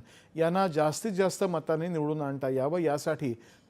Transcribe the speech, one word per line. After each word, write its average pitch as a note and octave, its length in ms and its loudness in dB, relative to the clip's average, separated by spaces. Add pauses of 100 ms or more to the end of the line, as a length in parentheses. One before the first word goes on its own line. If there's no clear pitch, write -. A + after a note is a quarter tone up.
(360)
यांना F3 300 2
जास्तीत D#3 460 0
जास्त F#3 320 2
मतांनी E3 440 0
निवडून D#3 320 -2
आणता C#3 280 -4
यावं, C3+ 300 0
यासाठी D3 560 0 (360)